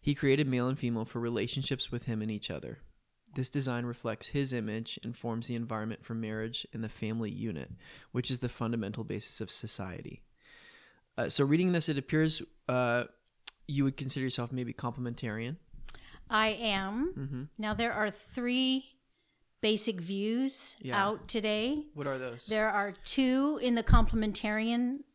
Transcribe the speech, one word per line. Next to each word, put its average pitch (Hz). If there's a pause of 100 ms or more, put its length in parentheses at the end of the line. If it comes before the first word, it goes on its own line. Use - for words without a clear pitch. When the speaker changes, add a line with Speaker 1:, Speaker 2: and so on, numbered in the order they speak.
Speaker 1:
He 147
created 139
male 123
and 131
female 117
for 117
relationships 120
with 120
him 113
and 107
each 104
other. 71 (540)
This 131
design 127
reflects 120
his 139
image 113
and 120
forms 117
the 123
environment 113
for 117
marriage 110
and 113
the 107
family 110
unit, 95 (420)
which 123
is 127
the 123
fundamental 113
basis -
of 104
society." - (920)
Uh, 117
so 139
reading 175
this, 170
it 147
appears, 156 (260)
uh, 123 (600)
you 139
would 135
consider 135
yourself 123
maybe 123
complementarian. 120 (720)
Speaker 2:
I 220
am. 214
Speaker 1:
Mm-hmm. 135 (140)
Speaker 2:
Now, 214
there 233
are 208
three 262 (680)
basic 214
views 214
Speaker 1:
Yeah. 196
Speaker 2:
out 208
today. 226
Speaker 1:
What 143
are 135
those? 123
Speaker 2:
There 214
are 202 (120)
two 269
in 247
the 233
complementarian 226 (120)